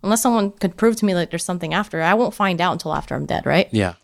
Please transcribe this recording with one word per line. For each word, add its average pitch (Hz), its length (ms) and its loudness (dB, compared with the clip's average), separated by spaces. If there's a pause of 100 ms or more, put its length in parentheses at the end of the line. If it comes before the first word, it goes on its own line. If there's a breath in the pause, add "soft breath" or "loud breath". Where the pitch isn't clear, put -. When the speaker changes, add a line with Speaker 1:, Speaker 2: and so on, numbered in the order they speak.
Speaker 1:
unless 208 180 2
someone 226 300 2
could 190 240 -4
prove 226 220 2
to 214 80 0
me 196 80 2
that 175 180 0
there's 170 140 -6
something 170 280 -4
after, 175 280 -2
I 170 120 4
won't 220 200 2
find 185 260 0
out 175 140 2
until 160 200 -4
after 143 220 -4
I'm 143 100 -6
dead, - 200 -4
right? 156 260 2
Speaker 2:
Yeah. 98 220 0 (100)